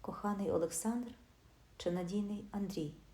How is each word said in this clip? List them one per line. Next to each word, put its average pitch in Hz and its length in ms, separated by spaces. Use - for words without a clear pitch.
Коханий 202 500
Олександр 214 600
чи - 140
надійний 202 600
Андрій? 180 420